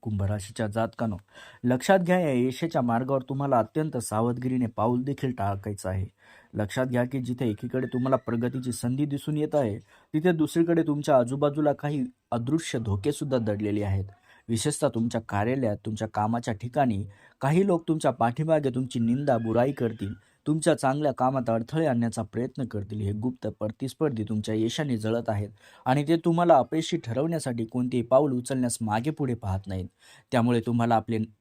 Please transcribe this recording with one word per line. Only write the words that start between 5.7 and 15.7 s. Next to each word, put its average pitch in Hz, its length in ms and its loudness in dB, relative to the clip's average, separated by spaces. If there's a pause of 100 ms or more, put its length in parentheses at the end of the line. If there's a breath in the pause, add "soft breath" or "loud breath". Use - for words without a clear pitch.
आहे. 95 160 -2 (480 soft breath)
लक्षात 110 320 -2
घ्या 123 180 0
की 131 160 -4
जिथे 123 300 -2
एकीकडे 123 380 -4
तुम्हाला 127 280 0
प्रगतीची 123 560 -2
संधी 127 340 -2
दिसून 147 320 -4
येत 151 180 -2
आहे, 117 240 2 (340 soft breath)
तिथे 156 180 4
दुसरीकडे 165 520 2
तुमच्या 147 340 2
आजूबाजूला 143 560 2
काही 143 320 -2 (260)
अदृश्य 131 480 -2
धोके 104 320 0
सुद्धा 143 260 -2
दडलेले 104 460 0
आहेत. 98 220 0 (440 soft breath)
विशेषतः 143 380 0
तुमच्या 117 340 0
कार्यालयात, 113 640 -2